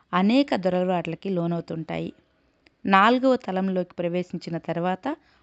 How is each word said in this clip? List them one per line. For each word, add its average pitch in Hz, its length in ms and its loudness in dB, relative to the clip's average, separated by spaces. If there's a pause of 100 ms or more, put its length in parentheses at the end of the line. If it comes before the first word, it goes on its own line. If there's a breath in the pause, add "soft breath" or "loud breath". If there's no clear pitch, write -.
(120 soft breath)
అనేక 233 440 2
దురలవాట్లకి 180 720 -2
లోనవుతుంటాయి. 170 840 -4 (720)
నాలుగవ 240 500 4
తలంలోకి 185 580 -4
ప్రవేశించిన 170 640 -6
తర్వాత 180 580 -4 (260 soft breath)